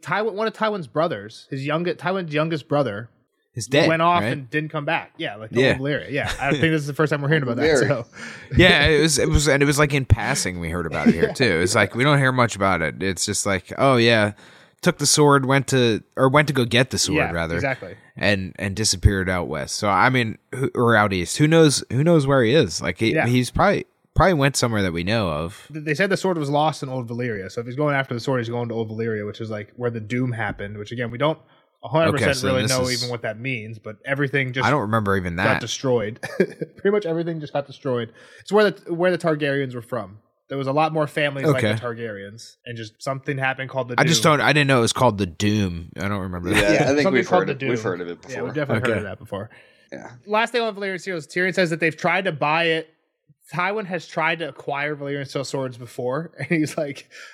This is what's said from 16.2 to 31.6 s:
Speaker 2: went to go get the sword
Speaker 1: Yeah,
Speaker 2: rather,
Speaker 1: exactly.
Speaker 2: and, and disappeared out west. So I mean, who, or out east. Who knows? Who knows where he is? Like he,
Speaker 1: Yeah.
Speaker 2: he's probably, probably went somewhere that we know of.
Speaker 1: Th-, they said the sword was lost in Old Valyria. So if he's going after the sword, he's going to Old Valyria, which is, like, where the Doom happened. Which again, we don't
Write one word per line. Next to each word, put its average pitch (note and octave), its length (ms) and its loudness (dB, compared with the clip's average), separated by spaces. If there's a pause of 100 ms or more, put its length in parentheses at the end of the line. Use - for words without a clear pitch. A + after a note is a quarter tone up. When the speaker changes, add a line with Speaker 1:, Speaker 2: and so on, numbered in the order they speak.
Speaker 2:
went D3 200 4
to D3+ 60 -2
go C3 100 2
get A#2 260 2
the G2 80 -2
sword F2+ 180 0
Speaker 1:
Yeah, E2 160 0
Speaker 2:
rather, E2 240 -2
Speaker 1:
exactly. F#2+ 400 -6 (200)
Speaker 2:
and, F#2+ 420 0
and G2 180 -4
disappeared G2 520 2
out F2 200 -2
west. C2+ 280 -6
So G#2 140 -2
I G2 180 6
mean, B2 300 0 (160)
who, C3 200 -4
or A#2 220 4
out G#2 160 4
east. F2+ 260 -2
Who D3 100 4
knows? D#3+ 420 6
Who B2 140 0
knows D#3+ 220 4
where C3+ 180 4
he A2+ 100 4
is? B2 260 2
Like E2 180 -4
he, A2 140 2
Speaker 1:
Yeah. D3 140 2
Speaker 2:
he's B2 240 2
probably, F3 360 0 (280)
probably F3+ 200 4
went C#3 220 2
somewhere A2 260 0
that F#2 100 0
we E2+ 100 -2
know G2 280 0
of. D#2+ 420 -6
Speaker 1:
Th-, D3+ 120 -12
they D3+ 100 -2
said F#3+ 160 0
the F#3+ 60 0
sword F#3 220 -2
was D3 100 -2
lost D3 360 0
in C3+ 40 -8
Old B2+ 200 -6
Valyria. A#2 420 -6
So - 100 -8
if A#2 60 -10
he's B2 100 -10
going D3 200 0
after C3+ 180 -2
the A#2+ 60 -6
sword, C3 200 -2
he's A2+ 80 -6
going A#2+ 200 -4
to A2+ 80 -8
Old A2+ 120 -4
Valyria, A2 380 -6
which G#2 140 -12
is, A2 100 -8
like, G#2+ 240 -10
where A#2+ 160 -4
the A2+ 100 -8
Doom B2 300 -4
happened. G#2 480 -6
Which G#2 140 -14
again, A#2+ 180 -6
we A#2+ 80 -10
don't D3+ 200 0 (460)